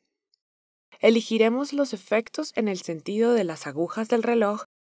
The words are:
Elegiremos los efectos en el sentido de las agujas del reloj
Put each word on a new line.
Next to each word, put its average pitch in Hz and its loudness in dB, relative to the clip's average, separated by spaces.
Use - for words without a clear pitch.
Elegiremos 226 4
los 285 0
efectos 226 -4
en 220 -2
el 185 -4
sentido 202 0
de 226 2
las 160 -6
agujas 160 -4
del 233 2
reloj 220 0